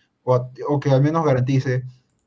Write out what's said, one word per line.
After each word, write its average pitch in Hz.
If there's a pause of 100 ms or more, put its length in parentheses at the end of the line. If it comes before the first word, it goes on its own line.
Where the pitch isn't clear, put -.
(240)
o, 127 (180)
o 147
que 143
al 135
menos 160
garantice 127 (440)